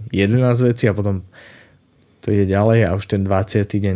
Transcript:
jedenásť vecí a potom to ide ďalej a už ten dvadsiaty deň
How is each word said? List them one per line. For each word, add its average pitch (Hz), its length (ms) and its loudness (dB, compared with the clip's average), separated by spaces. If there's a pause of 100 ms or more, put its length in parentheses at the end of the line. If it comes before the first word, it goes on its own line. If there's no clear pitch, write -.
jedenásť 120 560 0
vecí 120 200 0
a 104 80 2
potom 98 280 -4 (960)
to - 100 -8
ide 101 160 2
ďalej 104 380 2
a 87 100 0
už 101 120 -4
ten 101 160 -2
dvadsiaty 98 580 -2
deň 98 160 -2